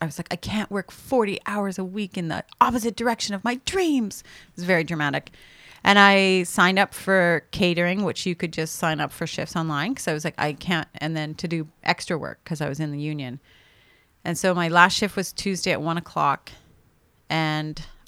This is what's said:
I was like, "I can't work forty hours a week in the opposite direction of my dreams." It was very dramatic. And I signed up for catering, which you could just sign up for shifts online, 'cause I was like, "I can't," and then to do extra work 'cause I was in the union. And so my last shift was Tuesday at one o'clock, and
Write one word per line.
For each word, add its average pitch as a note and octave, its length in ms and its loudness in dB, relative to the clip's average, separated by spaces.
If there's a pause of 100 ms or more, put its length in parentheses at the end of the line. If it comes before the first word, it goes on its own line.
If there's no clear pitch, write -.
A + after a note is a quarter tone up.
I E3 40 -4
was D3 120 -10
like, F3 140 -10
"I F3+ 40 -6
can't G3+ 340 -4
work G3 200 -6
forty G#3+ 560 0
hours G3+ 320 -4
a F#3+ 60 -4
week F#3+ 340 -6
in E3+ 100 -4
the - 140 -4 (180)
opposite A#3 360 0
direction A#3 400 -2
of F#3+ 80 -8
my B3 200 -2
dreams." D4 600 0 (240)
It - 80 -20
was F3 80 -10
very F3 180 4
dramatic. D3+ 480 -2 (540)
And G3+ 160 8
I G3 420 6
signed F#3 380 4
up G3 120 2
for F3 600 2
catering, F3 500 2
which E3+ 240 -2
you F3+ 80 0
could E3+ 180 -6
just D#3+ 220 -6
sign D#3+ 260 -2
up C#3+ 120 -4
for - 160 -8
shifts - 260 -8
online, D#3+ 400 -2
'cause - 140 -8
I E3 40 0
was D3+ 120 -4
like, D3+ 120 -4
"I D3 180 -2
can't," E3+ 420 -4
and D#3+ 200 -4
then D3+ 200 -6
to - 100 -8
do E3 220 -4 (160)
extra F3 340 -2
work - 260 -10
'cause D3+ 160 -8
I D3+ 80 -4
was C#3+ 120 -6
in D3+ 100 -4
the C#3+ 100 -6
union. C#3+ 380 -6 (840)
And E3+ 120 -2
so F#3 180 2
my F3 120 2
last F3 280 6
shift G3+ 200 -2
was F#3+ 180 -4
Tuesday F#3 380 -4
at D#3+ 100 0
one E3 160 -2
o'clock, D3 540 -2 (800)
and D#3 500 2 (280)